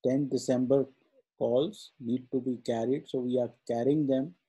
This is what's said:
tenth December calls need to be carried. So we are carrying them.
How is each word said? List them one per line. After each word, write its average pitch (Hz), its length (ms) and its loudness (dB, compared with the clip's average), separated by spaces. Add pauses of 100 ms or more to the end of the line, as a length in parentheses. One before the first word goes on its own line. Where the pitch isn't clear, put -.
tenth 135 240 2
December 127 560 2 (520)
calls 135 640 0
need 127 320 -4
to 131 80 0
be 127 160 -4 (100)
carried. 120 440 -2
So 131 100 -4
we 123 200 -2
are 120 120 -2 (160)
carrying 131 400 2
them. 135 280 -2 (140)